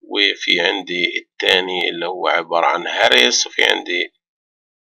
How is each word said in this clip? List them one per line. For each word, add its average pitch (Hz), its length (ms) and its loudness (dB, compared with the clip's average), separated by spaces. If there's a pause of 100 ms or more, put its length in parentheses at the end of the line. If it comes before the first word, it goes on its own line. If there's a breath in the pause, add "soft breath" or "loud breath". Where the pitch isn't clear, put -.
وفي 101 580 -2
عندي 90 580 -2
التاني 92 720 0
اللي 85 180 -6
هو 87 220 -4
عبارة 82 380 0
عن 85 200 -2
هاريس، 120 600 2
وفي - 180 0
عندي، 95 480 -2 (800)